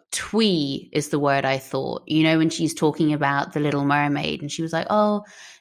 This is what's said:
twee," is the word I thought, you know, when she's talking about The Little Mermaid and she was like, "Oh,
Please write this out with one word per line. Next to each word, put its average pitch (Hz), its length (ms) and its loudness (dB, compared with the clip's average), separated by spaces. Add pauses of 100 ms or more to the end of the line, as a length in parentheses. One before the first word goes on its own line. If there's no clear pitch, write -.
(120)
twee," 175 800 0
is 151 160 -2
the 156 100 -2
word 139 260 2
I 135 140 0
thought, 135 480 -6
you 156 160 2
know, 160 160 4
when 160 120 4
she's 160 240 -2
talking 151 380 2
about 143 400 -2
The 151 80 -2
Little 143 240 0
Mermaid 147 580 0
and 147 100 -8
she - 100 -6
was 165 100 -6
like, 165 180 -2
"Oh, 208 320 2 (380)